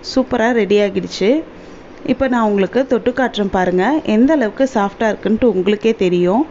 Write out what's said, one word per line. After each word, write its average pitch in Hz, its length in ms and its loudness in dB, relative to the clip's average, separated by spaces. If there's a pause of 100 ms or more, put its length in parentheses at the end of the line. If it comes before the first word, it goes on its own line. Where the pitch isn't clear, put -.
(120)
சூப்பரா 240 360 0 (120)
ரெடி 208 260 2
ஆகிடுச்சு. 190 440 -2 (840)
இப்போ 269 220 0
நான் 233 160 0
உங்களுக்கு 196 300 0 (120)
தொட்டு 240 280 0
காட்டுறேன் 214 360 -2
பாருங்க, 180 280 2 (300)
எந்த 247 240 4
அளவுக்கு 240 280 0 (100)
சாஃப்டா 208 360 -2
இருக்குன்ட்டு 220 420 0
உங்களுக்கே 208 400 0 (100)
தெரியும். 180 480 2